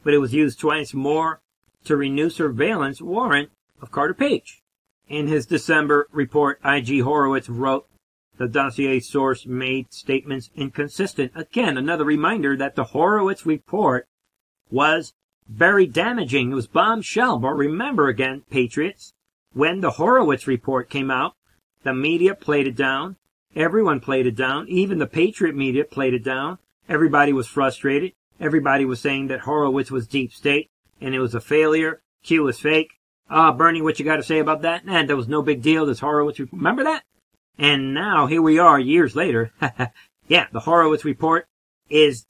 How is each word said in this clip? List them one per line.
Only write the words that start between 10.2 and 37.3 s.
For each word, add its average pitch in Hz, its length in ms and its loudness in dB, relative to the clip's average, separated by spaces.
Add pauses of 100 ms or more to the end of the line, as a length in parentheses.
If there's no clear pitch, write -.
inconsistent." 143 800 -6
Again, 165 420 -2
another 151 280 -2
reminder 151 520 0
that 135 180 -6
the 127 100 -2
Horowitz 190 600 0
report 156 600 -2 (640)
was 151 420 0 (340)
very 180 380 4
damaging. 139 680 -2
It 135 40 -4
was 123 100 -4
bombshell. 214 720 0
But 131 160 -2
remember 156 540 0
again, 131 420 -4
Patriots, 147 640 -4 (400)
when 165 280 0
the 160 100 0
Horowitz 175 560 2
report 131 420 -2
came 135 220 -4
out, 135 240 -4 (480)
the 131 100 -2
media 165 400 2
played 147 320 -2
it 123 100 -4
down. 139 420 -4 (380)
Everyone 165 440 2
played 131 260 -2
it 117 100 0
down. 135 320 -4
Even 185 300 0
the 151 80 -2
Patriot 165 500 0
media 135 280 0
played 131 320 -2
it 117 80 -6
down. 135 340 -6 (320)
Everybody 147 420 4
was 131 140 0
frustrated. 139 680 -2 (260)
Everybody 143 440 0
was 127 160 -4
saying 135 280 -4
that 135 140 -6
Horowitz 139 500 0
was 123 160 -4
deep 131 260 -4
state 143 380 -2 (280)
and 131 140 -6
it 131 60 -2
was 120 160 -2
a 113 40 -4
failure. 156 640 2 (220)
Q 160 180 0
was 135 180 -2
fake. 156 340 0 (360)
"Ah, 156 220 4
Bernie, 165 320 2
what 156 160 -2
you 143 60 -6
gotta 151 180 0
say 160 160 0
about 151 240 0
that?" 170 240 -4
"Nah, 175 160 2
that 143 120 0
was 120 120 -4
no 147 160 -2
big 135 180 0
deal. 156 240 2
This 127 140 -2
Horowitz 147 400 -2
report." 156 220 -10
Remember 233 220 0
that? 311 200 -2 (520)